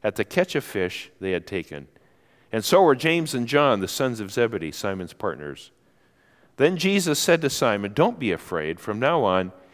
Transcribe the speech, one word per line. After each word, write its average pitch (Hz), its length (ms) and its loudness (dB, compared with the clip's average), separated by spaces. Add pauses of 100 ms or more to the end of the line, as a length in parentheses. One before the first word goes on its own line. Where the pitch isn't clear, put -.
at 107 120 0
the 110 80 -2
catch 180 320 -2
of 143 80 -2
fish - 560 -6
they 95 120 -4
had 85 140 -2
taken. 78 420 -10 (640)
And 110 100 0
so 190 200 6
were 151 120 8
James 160 380 0
and 120 140 -2
John, 135 340 4
the 92 60 -4
sons 127 320 -4
of 98 120 -8
Zebedee, 107 400 -2
Simon's 95 420 -8
partners. 73 580 -10 (840)
Then 170 220 4
Jesus 175 420 2
said 170 220 2
to 147 80 0
Simon, 104 440 -2
"Don't 202 240 2
be 123 140 -2
afraid. 82 480 -4
From 104 180 -6
now 143 280 2
on, 92 260 2 (220)